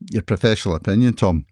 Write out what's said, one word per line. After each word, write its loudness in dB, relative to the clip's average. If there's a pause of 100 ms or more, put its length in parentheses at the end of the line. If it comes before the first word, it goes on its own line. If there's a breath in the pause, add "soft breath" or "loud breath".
(120)
your -2
professional 0
opinion, 2
Tom. 0